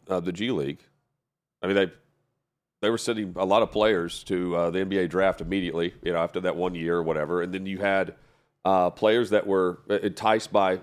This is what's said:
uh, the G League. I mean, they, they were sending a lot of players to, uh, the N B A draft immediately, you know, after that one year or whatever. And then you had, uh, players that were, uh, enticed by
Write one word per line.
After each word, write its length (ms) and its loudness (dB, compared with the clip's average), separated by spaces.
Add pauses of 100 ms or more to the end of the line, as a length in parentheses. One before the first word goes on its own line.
uh, 120 0
the 100 -4
G 200 -4
League. 280 -4 (840)
I 60 -4
mean, 80 2
they, 160 2 (920)
they 80 2
were 80 0
sending 380 -4
a 100 -2
lot 160 4
of 100 0
players 540 0
to, 300 -2
uh, 160 0
the 80 -2
N 80 -2
B 120 -2
A 100 2
draft 320 0
immediately, 520 -2 (100)
you 100 -2
know, 60 0
after 220 -2
that 140 -2
one 200 -2
year 200 -2
or 80 0
whatever. 380 -2
And 120 -4
then 120 -8
you 140 -8
had, 360 0 (480)
uh, 280 4
players 400 2
that 140 2
were, 340 0 (100)
uh, 60 2
enticed 580 0
by 300 2